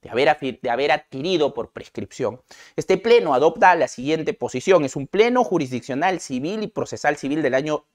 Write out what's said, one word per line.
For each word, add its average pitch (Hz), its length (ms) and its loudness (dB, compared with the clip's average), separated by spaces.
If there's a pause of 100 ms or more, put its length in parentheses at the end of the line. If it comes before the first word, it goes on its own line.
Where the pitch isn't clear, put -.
de - 80 -16
haber 135 180 2
afir-, 139 320 -2
de 123 80 -4
haber 135 220 0
adquirido 151 640 -2
por - 160 -10
prescripción. - 680 -8 (360)
Este 170 220 0
pleno 202 360 2
adopta 165 420 4
la 147 120 2
siguiente 151 460 -4
posición. 151 520 2
Es 131 100 -6
un 139 120 -8
pleno 240 360 2
jurisdiccional 151 760 -2
civil 156 420 -6
y 208 60 -6
procesal 147 500 -4
civil 147 240 -4
del 131 140 0
año 151 400 -2